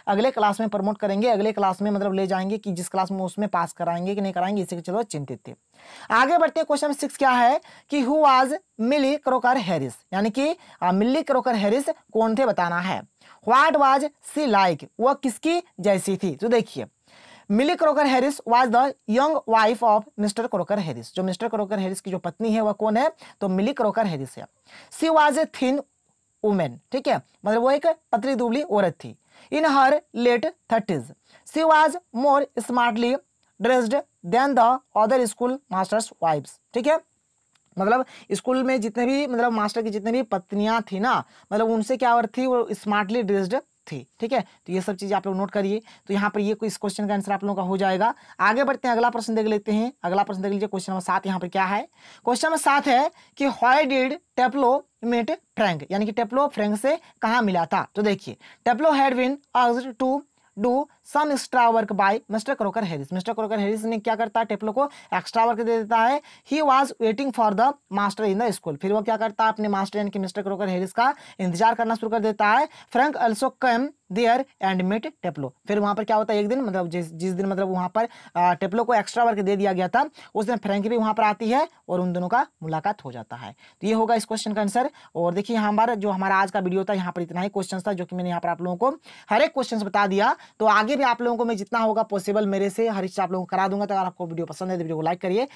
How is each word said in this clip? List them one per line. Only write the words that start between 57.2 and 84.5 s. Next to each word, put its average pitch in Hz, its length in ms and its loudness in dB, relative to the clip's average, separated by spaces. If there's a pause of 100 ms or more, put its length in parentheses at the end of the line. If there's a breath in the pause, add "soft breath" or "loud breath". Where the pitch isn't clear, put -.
कहाँ 233 200 2
मिला 180 240 2
था? 180 300 -2
तो 214 60 -2
देखिए, 196 360 -2 (300 loud breath)
Teplo 285 260 4
had 269 240 2
been 254 200 0 (200)
asked 247 400 2
to 262 220 0 (380)
do 240 140 0 (320 soft breath)
some 294 280 0
extra 262 300 0 (120)
work 220 240 0
by 196 120 2 (200)
mister 220 260 -4
Crocker 214 280 -2
Harris। 156 300 -6
मिस्टर 185 200 -4
क्रॉकर 220 260 -4
हैरिस 214 240 -2
ने 226 160 -4
क्या 226 160 -2
करता 226 240 -2
है, 226 60 0
टेप्लो 214 260 -4
को 269 160 0 (260 loud breath)
एक्स्ट्रा 226 320 0
वर्क 226 140 0
दे 233 180 0
देता 226 200 0
है। 247 220 2 (320 loud breath)
He 294 120 0
was 269 280 4 (120)
waiting 226 340 -2
for 220 160 4
the 240 180 2 (220)
master 202 320 -2
in 202 180 0
the 233 140 0
school, 147 240 -8
फिर 196 120 -2
वो 214 80 2
क्या 220 160 -2
करता 220 260 -2
है, 220 80 4
अपने 214 160 -2
मास्टर 196 300 -2
यानी 202 120 -2
कि 202 100 -6
मिस्टर 190 220 -6
क्रॉकर 196 280 -2
हैरिस 185 220 -2
का 262 220 2 (260 loud breath)
इंतजार 190 360 2
करना 226 200 0
शुरू 220 140 -6
कर 233 100 0
देता 208 300 0
है। 269 180 4 (260 loud breath)
Frank 277 260 2
also 233 300 0 (160)
came 247 240 2 (240)
there 233 300 2 (180 soft breath)
and 190 220 0
met 208 220 -2 (200)
Teplo, 143 240 -6 (180)
फिर 208 120 0
वहाँ 202 160 0
पर 214 80 -4
क्या 214 120 0
होता 214 180 0
है, 208 60 2
एक 208 80 0
दिन 254 140 -2
मतलब 190 280 -2
जिस, 170 240 -6
जिस 180 200 -4
दिन 190 120 -2
मतलब 190 240 -2
वहाँ 180 260 -2
पर, 226 120 0 (280 loud breath)
आ, 175 180 4
टेप्लो 196 300 -2
को 233 100 0
एक्स्ट्रा 226 300 0
वर्क 226 160 2
दे 202 160 0
दिया 196 180 0
गया 180 140 -2
था, 254 180 2 (300 loud breath)
उस 208 100 -2
दिन 233 120 -2
फ्रैंक 202 300 -2
भी 233 100 0
वहाँ 220 160 0
पर 220 100 2
आती 214 280 0
है 294 160 2 (220 soft breath)
और 180 100 0
उन 180 140 -2
दोनों 180 140 -4
का 240 180 0 (180)
मुलाकात 160 420 -4
हो 131 60 -14
जाता 117 240 -14
है। 117 160 -14 (300 soft breath)
तो 185 60 -4
ये 220 60 2
होगा 226 220 2
इस 214 100 -2
क्वेश्चन 214 280 -6